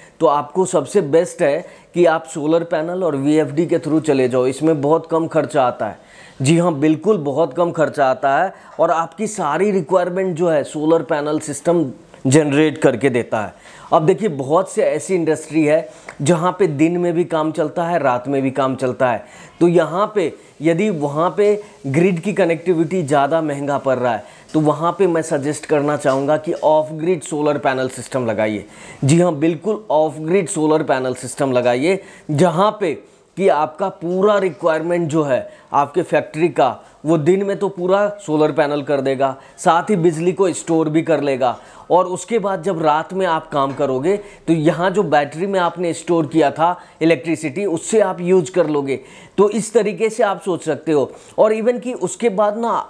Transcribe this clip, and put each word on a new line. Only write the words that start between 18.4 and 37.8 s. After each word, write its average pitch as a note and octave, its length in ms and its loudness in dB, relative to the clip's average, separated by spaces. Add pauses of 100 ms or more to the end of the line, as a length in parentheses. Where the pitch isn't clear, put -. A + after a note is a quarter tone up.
भी C3+ 100 -2
काम C3 240 -2
चलता B2+ 340 0
है। G#2+ 140 -2 (360)
तो E3+ 80 4
यहाँ E3+ 480 2
पे E3 160 0 (300)
यदि E3+ 300 2
वहाँ D#3 460 -2
पे G#3 160 4 (340)
ग्रिड E3+ 320 2
की F#3 140 -4
कनेक्टिविटी E3+ 720 0
ज़्यादा C#3+ 380 2
महंगा C#3+ 360 -4
पड़ C3 200 0
रहा B2 160 0
है G#2 100 -6 (300)
तो D#3 80 2
वहाँ D3+ 300 2
पे F#3+ 160 2
मैं E3 140 0
सजेस्ट D3 440 -4
करना D3 320 0
चाहूँगा C#3 400 0
कि - 160 -4
ऑफ D#3 400 2
ग्रिड D#3+ 300 -2
सोलर D3 340 -2
पैनल C3 320 -2
सिस्टम B2 360 -6
लगाइए। G#2+ 400 -2 (380)
जी D3 180 4
हाँ, F3 140 2
बिल्कुल E3 560 -2
ऑफ D3+ 280 0
ग्रिड F3 300 0
सोलर D#3 340 2
पैनल C3 320 0
सिस्टम C3+ 360 -4
लगाइए, B2+ 480 2 (320)
जहाँ F3+ 500 2
पे D#3 160 -2 (400)
कि F#3 120 2
आपका D#3 400 0
पूरा F#3 480 0
रिक्वायरमेंट E3+ 720 0
जो D#3 140 2
है B2+ 260 -2 (240)
आपके C#3+ 280 2
फैक्ट्री D#3 480 0
का, B2+ 300 0 (260)
वो E3 120 2
दिन F3 260 2
में G3 160 -4
तो G3 100 -2
पूरा F#3+ 400 0